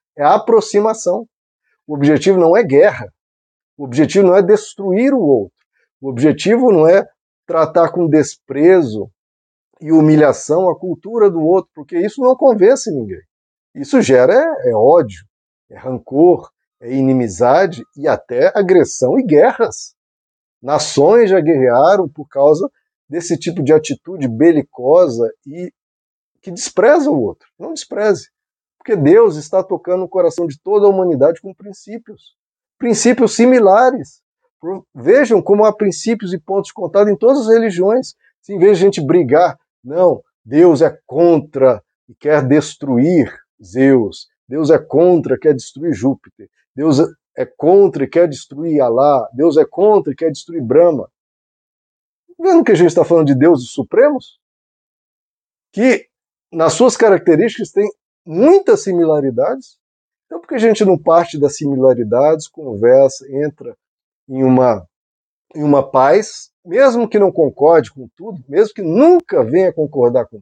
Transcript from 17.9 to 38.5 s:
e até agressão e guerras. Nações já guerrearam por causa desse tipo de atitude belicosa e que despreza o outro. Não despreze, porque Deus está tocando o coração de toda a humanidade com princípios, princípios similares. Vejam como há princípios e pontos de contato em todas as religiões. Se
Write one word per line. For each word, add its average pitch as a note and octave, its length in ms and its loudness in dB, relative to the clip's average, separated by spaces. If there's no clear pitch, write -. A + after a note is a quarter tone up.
e C#3+ 100 -10
até C3 480 -2
agressão F3+ 640 0
e C4 60 -2
guerras. G3 720 0
Nações D3+ 640 2
já F#3+ 120 2
guerrearam D3+ 680 2
por C#3+ 180 -18
causa D3 440 0
desse E3+ 300 -8
tipo E3+ 260 -8
de C3+ 100 0
atitude D#3 540 -4
belicosa B2+ 1040 0
e E3+ 240 -16
que - 100 -18
despreza A#3+ 600 0
o D#3 100 -2
outro. G2+ 260 -8
Não D4 160 -14
despreze, - 560 -6
porque A3+ 180 -4
Deus F3 400 2
está D3+ 260 -4
tocando F#3 420 -6
o E3+ 40 -10
coração F3 380 -2
de D3 120 -12
toda G#3 280 0
a - 20 6
humanidade E3+ 540 0
com G3 100 -18
princípios, - 840 -20
princípios A#3+ 560 0
similares. A#3 880 2
Vejam G#3+ 480 0
como G#3 240 2
há G#3 100 0
princípios G#3 560 -4
e F#3 60 -8
pontos G3 300 -6
de - 60 -20
contato G3+ 360 0
em G3 60 -2
todas B3 260 0
as A3 60 -4
religiões. A3+ 640 0
Se - 140 -16